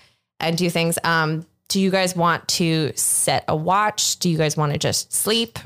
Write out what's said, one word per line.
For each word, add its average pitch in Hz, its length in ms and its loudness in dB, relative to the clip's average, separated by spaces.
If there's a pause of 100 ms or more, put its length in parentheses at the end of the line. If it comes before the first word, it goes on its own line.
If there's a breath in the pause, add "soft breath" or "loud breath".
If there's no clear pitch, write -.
(400 soft breath)
and 165 160 0
do 175 140 0
things, 170 340 0
um, 160 400 0 (240)
do 196 120 0
you 190 100 2
guys 185 260 0
want 170 320 2
to 160 480 0
set - 500 0
a - 80 0
watch? 190 640 0
Do 180 120 2
you 160 80 2
guys 156 180 0
wanna 151 220 0
just - 340 -4
sleep? 226 540 -2